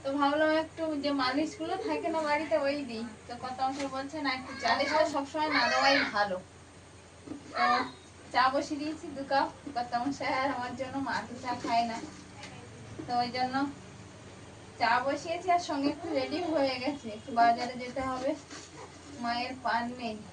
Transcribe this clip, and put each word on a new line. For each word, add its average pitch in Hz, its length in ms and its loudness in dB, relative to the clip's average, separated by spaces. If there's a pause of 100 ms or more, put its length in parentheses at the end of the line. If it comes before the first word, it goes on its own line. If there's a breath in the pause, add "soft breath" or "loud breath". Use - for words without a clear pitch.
তো 277 100 -2
ভাবলাম 294 360 4
একটু 311 520 0
যে 285 100 0
মালিশগুলো 294 640 0
থাকে 381 320 0
না 320 120 0
বাড়িতে, 302 360 2
ওই 277 280 2
দিই। 226 200 -6 (220)
তো 240 140 -8
কর্তামশাই 262 500 -2
বলছে, 277 300 -4
"না, 269 120 0
একটু 262 280 -6
চা।" 240 80 2
মালিশটা 285 360 4
সবসময় 302 440 0
না 302 200 4
দেওয়াই 277 300 6 (140)
ভালো। 202 260 2 (920)
তো - 540 2 (480)
চা 254 180 6
বসিয়ে 285 300 0
দিয়েছি 311 280 -6
দু 277 220 -8
কাপ, 285 200 4 (240)
কর্তামশাই 247 600 -2
আর 269 160 2
আমার 247 260 -4
জন্য, 262 220 -4
মা 233 320 -2
তো 240 120 -10
চা 247 140 -4 (120)
খায় 233 180 4
না, 226 160 -4 (1040)
তো 240 120 2
ওই 240 120 2
জন্য 254 340 2 (1120)
চা 240 200 6
বসিয়েছি। 330 520 0
আর 349 80 8
সঙ্গে 285 300 0
একটু 320 200 -4
রেডি 285 340 0
হয়ে 277 360 2
গেছে, 254 300 -4
একটু 220 240 -10
বাজারে 233 400 6
যেতে 247 280 -4
হবে, 262 340 0 (840)
মায়ের 240 340 -2 (100)
পান 233 340 2
নেই 220 200 -6 (160)